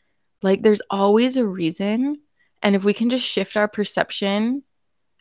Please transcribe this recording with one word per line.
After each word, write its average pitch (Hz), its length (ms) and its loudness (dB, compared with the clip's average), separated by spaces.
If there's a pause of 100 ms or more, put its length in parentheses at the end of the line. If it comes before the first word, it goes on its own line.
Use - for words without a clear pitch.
(420)
Like, 196 200 2
there's 208 260 4
always 214 480 2
a 247 100 2
reason. 202 760 -2 (420)
And 202 140 2
if 190 80 -2
we 202 100 2
can 233 160 0
just 247 160 -2
shift - 300 -4
our 208 120 2
perception 208 960 -4 (580)